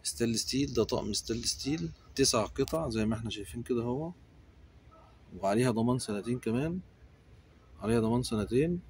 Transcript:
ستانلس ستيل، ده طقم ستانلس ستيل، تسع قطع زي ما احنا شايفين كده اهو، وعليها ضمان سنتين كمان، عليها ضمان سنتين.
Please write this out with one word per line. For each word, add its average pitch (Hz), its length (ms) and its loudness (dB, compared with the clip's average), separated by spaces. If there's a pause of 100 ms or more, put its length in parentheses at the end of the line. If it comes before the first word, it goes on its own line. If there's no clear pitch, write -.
ستانلس 117 400 0
ستيل، 139 300 -2
ده 117 120 4
طقم 107 280 -2
ستانلس 113 340 -4
ستيل، 165 420 -2 (260)
تسع 127 300 4
قطع 139 440 -2
زي 110 180 0
ما 110 80 2
احنا 113 160 -6
شايفين 107 320 -10
كده 117 200 0
اهو، 139 300 -2 (1300)
وعليها 107 320 4
ضمان 117 280 2
سنتين 113 400 -4
كمان، 147 420 0 (1000)
عليها 113 200 2
ضمان 117 220 2
سنتين. 123 680 0